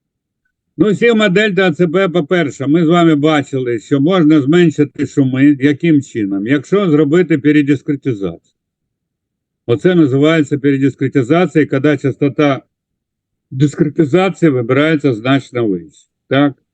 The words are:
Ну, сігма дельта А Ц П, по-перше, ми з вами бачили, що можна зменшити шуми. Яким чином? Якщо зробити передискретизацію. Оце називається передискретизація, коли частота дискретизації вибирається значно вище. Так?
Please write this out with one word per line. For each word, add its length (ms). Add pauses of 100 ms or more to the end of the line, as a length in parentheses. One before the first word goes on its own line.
(760)
Ну, 180
сігма 340
дельта 380
А 60
Ц 140
П, 220
по-перше, 580
ми 180
з 20
вами 280
бачили, 640
що 220
можна 400
зменшити 640
шуми. 520
Яким 420
чином? 460
Якщо 420
зробити 480
передискретизацію. 1160 (1120)
Оце 300
називається 640
передискретизація, 1040
коли 320
частота 640 (920)
дискретизації 960
вибирається 640
значно 540
вище. 400 (200)
Так? 260 (200)